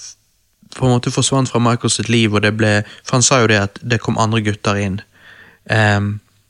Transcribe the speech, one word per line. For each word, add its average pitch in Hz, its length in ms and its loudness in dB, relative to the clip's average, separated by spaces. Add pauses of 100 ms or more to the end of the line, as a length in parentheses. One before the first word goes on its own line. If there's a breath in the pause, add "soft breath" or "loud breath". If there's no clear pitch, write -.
(760)
på 131 100 0
en 123 60 4
måte 123 180 0
forsvant 135 400 0
fra 117 80 -2
Michael 117 320 0
sitt 107 180 -4
liv, 113 260 2
og 104 80 0
det 107 140 2
ble... 107 280 2 (200 loud breath)
for - 120 -2
han 120 60 2
sa 127 180 2
jo 110 60 4
det 107 140 2
at - 220 -4
det 120 180 -2
kom 110 180 -4
andre 110 220 0
gutter 104 360 -2
inn, 101 240 -4 (680 loud breath)
ehm, 104 500 0 (300)